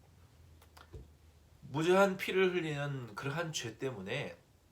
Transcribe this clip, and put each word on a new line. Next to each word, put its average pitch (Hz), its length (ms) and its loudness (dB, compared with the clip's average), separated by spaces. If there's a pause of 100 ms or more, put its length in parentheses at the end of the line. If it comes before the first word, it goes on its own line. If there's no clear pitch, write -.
(1600)
무죄한 180 560 4
피를 185 360 2
흘리는 143 600 -4
그러한 156 360 -4
죄 113 280 -8
때문에 117 580 -6 (340)